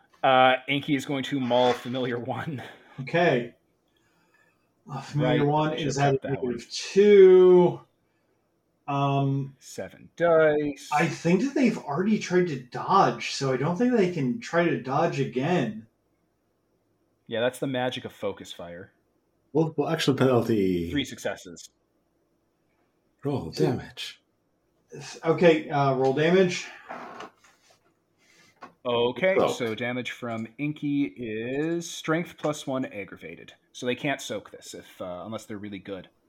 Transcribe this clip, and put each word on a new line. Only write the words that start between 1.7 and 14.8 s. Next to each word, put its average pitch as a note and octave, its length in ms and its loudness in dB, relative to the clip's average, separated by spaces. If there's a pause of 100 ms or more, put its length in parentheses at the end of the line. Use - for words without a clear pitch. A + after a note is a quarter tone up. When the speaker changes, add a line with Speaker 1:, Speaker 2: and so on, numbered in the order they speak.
Speaker 1:
Familiar B2 440 -6
One. A#2+ 460 -8 (380)
Speaker 2:
Okay. C#3 520 0 (1400)
Uh, C#3+ 100 -10
Familiar D3 420 0
Speaker 1:
Right. C#3+ 40 2
Speaker 2:
One D3+ 260 0
Speaker 1:
Should've D#3+ 140 -4
Speaker 2:
is C3+ 120 -4
at C#3 140 2
Speaker 1:
kept - 100 -4
that C3 180 -6
one. B2 120 -4
Speaker 2:
negative - 180 -10
two. F#3 1120 8 (1040)
Um, C#3 720 0
Speaker 1:
Seven - 560 -16
dice. D#3 760 2
Speaker 2:
I D#3 140 2
think E3+ 380 0
that C#4 100 -4
they've B3+ 240 2
already G#3 400 -2
tried F3+ 300 0
to C#3+ 120 -6
dodge, A#2+ 720 0
so C3+ 200 -2
I B2+ 40 -2
don't E3 200 -2
think B3 180 2
they F#3 160 2
can B2 280 -2
try E3+ 240 0
to C#3+ 180 0